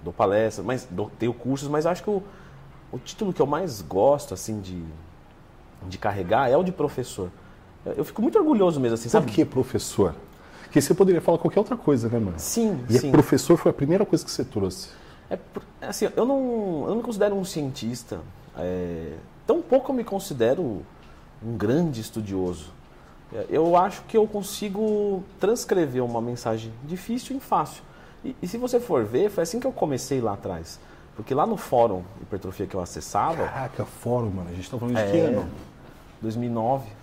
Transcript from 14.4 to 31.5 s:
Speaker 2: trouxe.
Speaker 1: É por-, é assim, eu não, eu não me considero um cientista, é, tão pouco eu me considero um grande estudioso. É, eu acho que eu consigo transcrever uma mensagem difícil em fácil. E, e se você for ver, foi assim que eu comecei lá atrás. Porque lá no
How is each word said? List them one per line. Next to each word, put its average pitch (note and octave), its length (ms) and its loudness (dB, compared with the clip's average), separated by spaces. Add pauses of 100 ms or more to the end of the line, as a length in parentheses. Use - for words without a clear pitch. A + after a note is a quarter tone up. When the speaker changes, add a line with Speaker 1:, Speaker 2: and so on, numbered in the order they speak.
Speaker 2:
trouxe. - 460 -4 (400)
Speaker 1:
É F#3+ 80 -2
por-, - 260 -14 (180)
é - 60 -10
assim, G#3+ 280 -2
eu G#3+ 100 4
não, A#3 580 0
eu F#2+ 60 -2
não F#3+ 80 0
me A3 60 -2
considero G#3 320 2
um G3 100 0
cientista, B2 760 -6 (380)
é, E2+ 560 -4 (320)
tão E4 160 4
pouco C4 300 2
eu C4+ 40 0
me A#3 100 -2
considero C3+ 760 0 (640)
um A#2 120 -4
grande B2+ 420 2
estudioso. F#2 720 -4 (640)
É, G2+ 160 -6
eu E3+ 260 4
acho F#3 280 2
que - 120 -4
eu G#3+ 120 6
consigo G#3 960 -2 (180)
transcrever E3+ 640 2
uma A#2 160 -2
mensagem A2+ 500 -4 (140)
difícil A3+ 500 -6
em C#4 60 -6
fácil. - 400 -2 (420)
E, C4 180 -8
e F3+ 60 -4
se G#3+ 100 -6
você B3 220 0
for D#3 240 0
ver, B2+ 260 2
foi F3+ 140 -2
assim A3 160 -4
que C4 80 -2
eu B3+ 60 0
comecei C3+ 480 -2
lá G#2+ 120 -2
atrás. F2 460 -10 (380)
Porque A2 160 -6
lá D3 120 2
no A3+ 120 -2